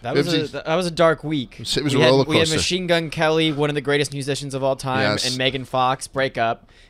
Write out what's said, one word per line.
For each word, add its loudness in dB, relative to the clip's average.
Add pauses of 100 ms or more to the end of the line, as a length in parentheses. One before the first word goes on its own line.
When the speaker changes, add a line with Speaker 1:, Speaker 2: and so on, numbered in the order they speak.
Speaker 1:
That -4
was 2
a, 2
Speaker 2:
Vivsy -6 (140)
Speaker 1:
that 0
was 0
a -4
dark 2
week. -6
Speaker 2:
It -2
was 0
a 2
Speaker 1:
We 6
had, 6
Speaker 2:
roller 6
Speaker 1:
we 0
had 4
Speaker 2:
coaster. 0
Speaker 1:
Machine -2
Gun 0
Kelly, 2
one 0
of -4
the -4
greatest 0
musicians -6
of -4
all 2
time, -2
Speaker 2:
Yes. -2
Speaker 1:
and -4
Megan 0
Fox 0
break -4
up, -2 (220)